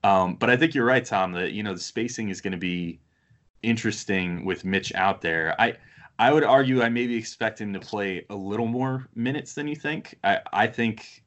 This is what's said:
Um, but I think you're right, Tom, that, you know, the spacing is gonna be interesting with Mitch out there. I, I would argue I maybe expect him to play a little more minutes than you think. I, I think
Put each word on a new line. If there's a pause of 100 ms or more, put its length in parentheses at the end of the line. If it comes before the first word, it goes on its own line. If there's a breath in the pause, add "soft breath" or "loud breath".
Um,
but
I
think
you're
right,
Tom,
that,
you
know,
the
spacing
is
gonna
be (640)
interesting
with
Mitch
out
there.
I, (440 loud breath)
I
would
argue
I
maybe
expect
him
to
play
a
little
more
minutes
than
you
think.
I, (140)
I
think